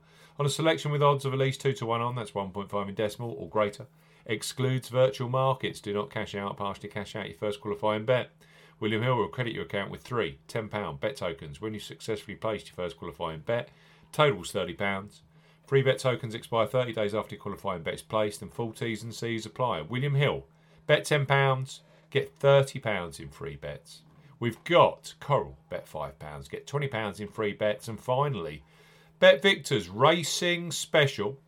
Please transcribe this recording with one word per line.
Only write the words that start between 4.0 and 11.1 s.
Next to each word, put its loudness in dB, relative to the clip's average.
Excludes -2
virtual 2
markets. 0
Do -4
not -2
cash -6
out, -4
partially -6
cash -8
out -6
your -14
first -4
qualifying -2
bet. 2
William 0
Hill 2
will 2
credit -4
your -6
account -4
with -12
three -4
ten -6
pound -6
bet -4